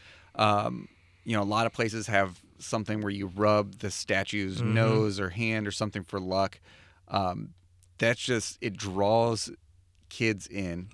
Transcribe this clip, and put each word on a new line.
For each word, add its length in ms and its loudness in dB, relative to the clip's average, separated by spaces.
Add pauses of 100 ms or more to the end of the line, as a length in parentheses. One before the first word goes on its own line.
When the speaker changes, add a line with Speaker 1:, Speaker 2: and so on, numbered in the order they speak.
(360)
Speaker 1:
um, 520 2 (360)
you 120 -2
know, 60 2
a 20 0
lot 220 2
of 60 -2
places 340 -2
have 340 2 (180)
something 420 -4
where 100 -2
you 160 -4
rub 540 2
the 100 -4
statue's 680 -2
Speaker 2:
Mm-hmm. 160 0
Speaker 1:
nose 460 4
or 100 -2
hand 360 -2
or 60 -4
something 320 -4
for 160 -6
luck. 400 0 (480)
Um, 460 -2 (440)
that's 220 2
just, 400 -2
it 160 -4
draws 760 2 (580)
kids 380 -2
in, 480 -6